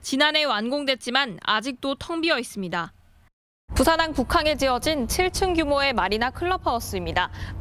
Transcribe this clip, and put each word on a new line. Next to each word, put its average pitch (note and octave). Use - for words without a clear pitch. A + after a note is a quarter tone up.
지난해 D4+
완공됐지만 B3+
아직도 B3+
텅 E4
비어 D#4
있습니다. F3
부산항 D#4+
북항에 D4+
지어진 C4
칠 F#4
층 F#4
규모의 C#4+
마리나 G#3+
클럽하우스입니다. A#3